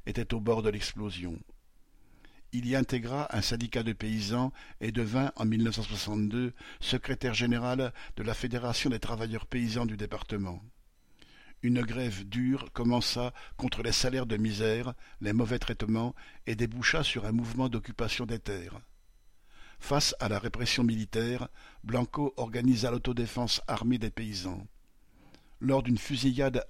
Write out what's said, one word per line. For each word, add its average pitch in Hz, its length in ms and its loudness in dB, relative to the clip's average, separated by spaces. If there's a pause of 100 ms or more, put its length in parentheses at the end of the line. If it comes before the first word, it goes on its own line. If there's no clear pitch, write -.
était 117 280 -2
au 117 80 0
bord 110 220 2
de 107 60 4
l'explosion. 90 680 -4 (1120)
Il 123 140 -2
y 131 80 2
intégra 131 580 0
un 107 80 2
syndicat 117 420 0
de 110 100 0
paysans 110 580 0 (300)
et 110 100 0
devint, 117 460 2
en 113 80 0
mille 110 180 4
neuf 110 120 2
cent 110 80 -2
soixante-deux, 107 720 0 (280)
secrétaire 127 520 -2
général 120 600 2 (240)
de 110 60 -4
la 110 100 0
Fédération 120 560 0
des 113 100 0
travailleurs 110 460 -2
paysans 120 400 0
du 110 100 -2
département. 101 680 -4 (1000)
Une 120 220 4
grève 110 440 -2
dure 127 460 0
commença 120 600 2 (220)
contre - 280 -2
les 117 80 2
salaires 131 340 2
de 117 100 0
misère, 110 600 2 (260)
les 104 100 0
mauvais 120 280 2
traitements 113 560 0 (320)
et 113 80 0
déboucha 120 480 2
sur - 220 0
un 107 60 0
mouvement 117 380 2
d'occupation 113 560 -2
des 110 140 -4
terres. 90 420 -8 (1000)
Face - 400 2
à 123 80 0
la 101 120 0
répression 117 440 0
militaire, 117 640 0 (360)
Blanco 123 540 0
organisa 120 520 4
l'autodéfense 120 760 0
armée 120 320 2
des 107 120 -2
paysans. 98 560 -6 (920)
Lors 135 240 4
d'une 117 160 4
fusillade 127 720 2